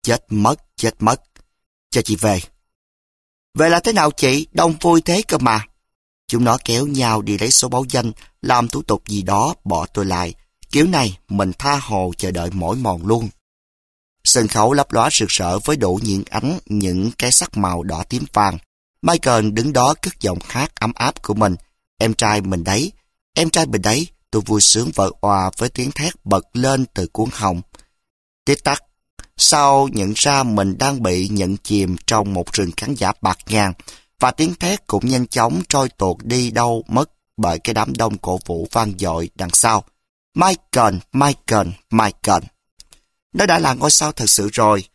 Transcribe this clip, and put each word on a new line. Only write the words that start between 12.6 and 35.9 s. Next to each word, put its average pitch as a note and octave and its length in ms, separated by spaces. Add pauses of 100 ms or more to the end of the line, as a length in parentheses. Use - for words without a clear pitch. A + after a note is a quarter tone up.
mòn F#2+ 300
luôn. A2 240 (920)
Sân A#2 240
khấu A2 260
lấp C#3+ 180
lóa A#2 200
rực - 180
rỡ F#2 300
với D3+ 180
đủ F#2+ 260
những G2 260
ánh, C3+ 360
những G2 520
cái B2 140
sắc - 260
màu F2+ 260
đỏ F2 260
tím C3+ 240
vàng. G2 240 (440)
Michael B2 480
đứng A#2 240
đó C3 280
cất - 200
giọng F2+ 260
hát C3 280
ấm A2+ 200
áp B2+ 280
của G#2 100
mình. G2+ 220 (420)
"Em A2+ 160
trai G#2 280
mình F#2 220
đấy, G#2+ 280 (420)
em E3 160
trai D#3+ 160
mình A2 160
đấy," A#2+ 260 (240)
tôi A2 140
vui G#2+ 160
sướng B2 340
vỡ F#2+ 160 (100)
òa F#2+ 360
với B2 120
tiếng B2+ 220
thét D#3 340
bật G2 280
lên C3 400
từ F2+ 140
cuống A2 260
họng. F#2 280 (840)
Tít C#3 180
tắc, C#3+ 200 (540)
sau C#3 500
nhận G#2 280
ra C#3 280
mình G2 340
đang C3+ 260
bị F#2 260
nhận G2 280
chìm F#2+ 380 (120)
trong G2+ 260
một F2 200
rừng F#2 240
khán C#3 180
giả G2+ 160 (100)
bạt F#2 160 (100)
ngàn, G#2 260 (460)
và B2 120
tiếng E3 240
thét F#3+ 320
cũng G2+ 180
nhanh B2+ 220
chóng B2+ 420
trôi C3+ 200
tuột F#2 340